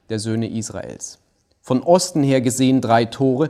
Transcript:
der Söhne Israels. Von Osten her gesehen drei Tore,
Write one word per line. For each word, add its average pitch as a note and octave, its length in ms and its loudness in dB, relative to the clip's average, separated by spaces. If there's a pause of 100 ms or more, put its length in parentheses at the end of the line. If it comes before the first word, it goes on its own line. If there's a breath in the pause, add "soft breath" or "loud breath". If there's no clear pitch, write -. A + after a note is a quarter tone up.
der A2 120 -6
Söhne A2+ 300 -2
Israels. - 720 -10 (420)
Von B2+ 220 -2
Osten F3 400 2
her C3+ 160 2
gesehen B2+ 400 2
drei A2+ 240 2
Tore, C3+ 460 0